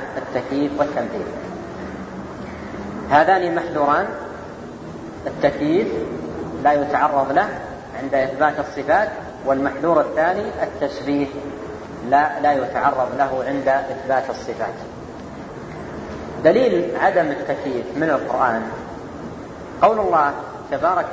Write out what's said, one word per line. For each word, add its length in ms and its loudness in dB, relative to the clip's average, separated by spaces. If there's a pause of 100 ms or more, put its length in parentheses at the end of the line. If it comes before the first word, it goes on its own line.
(180)
التكييف 640 0
والتمثيل. 460 0 (1800)
هذان 460 6
محذوران، 500 2 (1200)
التكييف 600 2 (760)
لا 100 6
يتعرض 580 2
له 160 4 (540)
عند 140 -2
إثبات 440 4
الصفات، 500 2 (360)
والمحذور 560 4
الثاني 420 2 (200)
التشبيه 640 -2 (840)
لا، 300 4
لا 140 4
يتعرض 540 2 (100)
له 300 2
عند 200 0
إثبات 600 2
الصفات. 440 -4 (1700)
دليل 580 6
عدم 240 4
التكييف 600 -2 (100)
من 140 2
القرآن 520 2 (1200)
قول 180 6
الله 320 4 (400)
تبارك 420 2